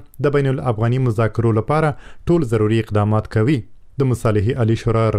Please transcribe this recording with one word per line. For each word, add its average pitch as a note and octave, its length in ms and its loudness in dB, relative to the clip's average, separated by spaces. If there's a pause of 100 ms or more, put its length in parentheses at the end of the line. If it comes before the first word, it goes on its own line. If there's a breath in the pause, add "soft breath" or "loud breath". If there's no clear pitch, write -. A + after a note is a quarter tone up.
(280)
د C#3 80 0
بین C#3 180 2
الافغاني A#2+ 540 -2
مذاکرو A2+ 520 0
لپاره D3+ 320 0 (380 loud breath)
ټول E3+ 240 2
ضروري A2 320 2
اقدامات G#2+ 500 0
کوي. A#2 240 2 (400)
د C3+ 140 2
مصالحې A2+ 500 0
عالي A2 220 2
شورا A2+ 200 2 (140)